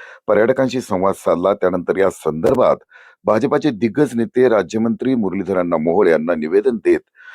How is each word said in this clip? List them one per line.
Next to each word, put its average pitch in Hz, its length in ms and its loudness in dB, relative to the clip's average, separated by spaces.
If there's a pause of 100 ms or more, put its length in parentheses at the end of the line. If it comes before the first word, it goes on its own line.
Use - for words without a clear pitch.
(260)
पर्यटकांशी 120 540 0
संवाद 95 340 -2
साधला. 92 400 0
त्यानंतर 90 420 -2
या 95 140 2
संदर्भात 80 680 0 (480)
भाजपाचे 123 460 0
दिग्गज 120 440 -2
नेते 117 340 2
राज्यमंत्री 110 680 0
मुरलीधर 95 440 -2
अण्णा 85 180 0
मोहोळ 85 320 2
यांना 80 260 2
निवेदन 95 420 0
देत 85 240 0 (340)